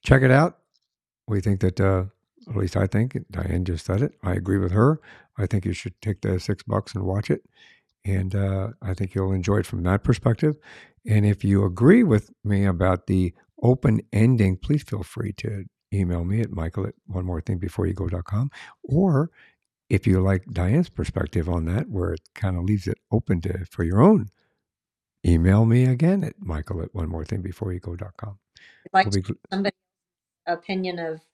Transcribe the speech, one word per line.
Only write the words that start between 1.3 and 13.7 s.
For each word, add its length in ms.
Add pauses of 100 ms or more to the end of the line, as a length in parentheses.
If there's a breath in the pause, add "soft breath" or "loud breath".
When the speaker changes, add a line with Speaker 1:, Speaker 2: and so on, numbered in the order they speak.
Speaker 1:
think 200
that, 200
uh, 240 (420)
at 80
least 220
I 100
think, 300 (140)
Diane 340
just 200
said 160
it. 200
I 120
agree 260
with 120
her. 300 (360 loud breath)
I 100
think 180
you 80
should 280
take 200
the 180
six 240
bucks 300
and 100
watch 280
it. 120 (600 soft breath)
And, 300
uh, 340 (120)
I 120
think 220
you'll 180
enjoy 240
it 80
from 180
that 200
perspective. 520 (500 loud breath)
And 200
if 180
you 220
agree 380
with 280 (120)
me 220
about 420
the 260 (300 soft breath)
open 380 (120)